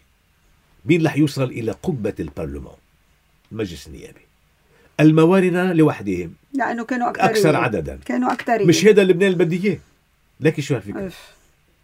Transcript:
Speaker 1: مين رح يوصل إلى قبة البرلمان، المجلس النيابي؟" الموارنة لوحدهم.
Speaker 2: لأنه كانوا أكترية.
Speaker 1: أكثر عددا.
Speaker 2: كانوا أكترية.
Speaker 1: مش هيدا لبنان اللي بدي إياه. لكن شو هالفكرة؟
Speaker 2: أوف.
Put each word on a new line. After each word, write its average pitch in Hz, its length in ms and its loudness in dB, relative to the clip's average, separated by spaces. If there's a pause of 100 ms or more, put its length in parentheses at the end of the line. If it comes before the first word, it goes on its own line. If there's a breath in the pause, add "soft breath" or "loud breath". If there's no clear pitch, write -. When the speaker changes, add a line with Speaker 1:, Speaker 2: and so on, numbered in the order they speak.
(840)
Speaker 1:
مين 160 200 2
رح 131 120 -2
يوصل 139 260 0
إلى 113 280 -6
قبة 107 480 -6
البرلمان، 73 560 -10 (760)
المجلس 95 360 -10
النيابي؟" - 340 -20 (800 soft breath)
الموارنة 175 720 4
لوحدهم. 98 600 0 (200)
Speaker 2:
لأنه 233 300 -4
كانوا 240 260 -4
أكترية. - 200 0
Speaker 1:
أكثر 196 260 2
عددا. 92 500 -4
Speaker 2:
كانوا 247 280 -2
أكترية. 226 320 -2
Speaker 1:
مش 175 200 4
هيدا 202 180 8
لبنان 185 280 4
اللي 175 140 2
بدي 180 220 -2
إياه. 180 100 -2 (600)
لكن 151 220 0
شو 135 140 -4
هالفكرة؟ 104 260 -8
Speaker 2:
أوف. 185 180 -12 (640)